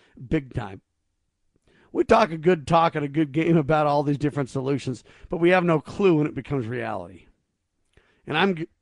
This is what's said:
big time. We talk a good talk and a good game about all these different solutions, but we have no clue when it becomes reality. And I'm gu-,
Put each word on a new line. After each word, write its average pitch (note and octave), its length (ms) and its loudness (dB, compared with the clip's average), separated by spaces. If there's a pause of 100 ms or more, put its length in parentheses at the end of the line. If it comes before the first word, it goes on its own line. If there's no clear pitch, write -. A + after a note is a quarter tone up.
(280)
big C#3 240 -2
time. G2+ 300 -10 (1080)
We D#4 140 0
talk A3 260 4
a E3 60 -8
good D#3+ 300 0
talk E3 280 2
and D3+ 80 -4
a D3 60 -6
good C#3+ 240 -2
game D#3+ 240 2
about D3+ 300 2
all D3 160 0
these C#3+ 160 -2
different C#3+ 320 -2
solutions, C3 520 -4 (280)
but E3+ 80 -4
we E3+ 100 4
have F3+ 160 4
no D#3+ 160 2
clue F#3 360 2
when D3+ 100 2
it - 80 -6
becomes C3+ 320 -6
reality. G#2+ 640 -10 (1000)
And D3 100 -4
I'm F#3 200 2
gu-, D#3+ 100 -10 (160)